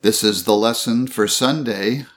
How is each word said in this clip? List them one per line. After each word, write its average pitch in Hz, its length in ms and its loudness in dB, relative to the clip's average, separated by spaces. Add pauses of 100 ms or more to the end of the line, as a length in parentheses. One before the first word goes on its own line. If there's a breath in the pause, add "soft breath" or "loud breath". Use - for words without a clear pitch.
This - 220 2
is 101 200 0
the 107 120 4
lesson 117 520 0
for 104 200 -2
Sunday, 127 800 -2 (120)